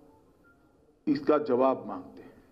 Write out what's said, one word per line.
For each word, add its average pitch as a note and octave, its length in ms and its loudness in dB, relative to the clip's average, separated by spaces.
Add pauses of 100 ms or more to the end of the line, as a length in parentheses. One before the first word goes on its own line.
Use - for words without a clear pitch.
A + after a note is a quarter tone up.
(1080)
इसका D3 320 2
जवाब C3 480 0
मांगते F#2+ 340 -16
हैं। - 120 -20 (180)